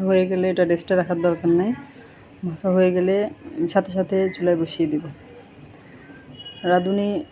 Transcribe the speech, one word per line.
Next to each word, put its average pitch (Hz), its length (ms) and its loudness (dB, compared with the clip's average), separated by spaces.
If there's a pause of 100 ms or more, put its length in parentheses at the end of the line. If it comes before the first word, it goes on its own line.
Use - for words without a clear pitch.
হয়ে 190 240 4
গেলে 185 220 0
এটা 180 180 2
রেস্টে 170 280 0
রাখার 170 280 -2
দরকার 170 320 2
নেই, 208 120 0 (760)
মাখা 170 280 -4
হয়ে 185 200 6
গেলে 185 200 2 (580)
সাথে 185 240 0
সাথে 190 180 0 (200)
চুলায় 175 260 2
বসিয়ে 160 300 -2
দিব। 151 120 -2 (1700)
রাঁধুনি 190 360 2 (240)